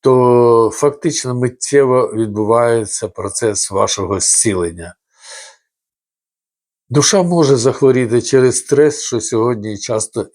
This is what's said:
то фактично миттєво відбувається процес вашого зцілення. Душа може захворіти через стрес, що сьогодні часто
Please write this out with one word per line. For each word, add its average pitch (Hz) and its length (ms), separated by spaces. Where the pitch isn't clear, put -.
то 120 720
фактично 143 640
миттєво 127 760
відбувається 110 920
процес 98 640
вашого 98 480
зцілення. 87 760
Душа 147 340
може 165 320
захворіти 123 680
через 127 360
стрес, 147 440
що 113 200
сьогодні 110 560
часто 107 580